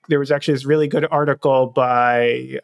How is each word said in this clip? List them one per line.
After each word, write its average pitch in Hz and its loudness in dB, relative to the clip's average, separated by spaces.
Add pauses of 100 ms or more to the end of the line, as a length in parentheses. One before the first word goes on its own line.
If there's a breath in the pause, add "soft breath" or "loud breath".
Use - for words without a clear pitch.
there 147 2
was 139 -2
actually 147 0
this 135 -4
really 151 2
good 147 -2
article 139 0
by, 123 0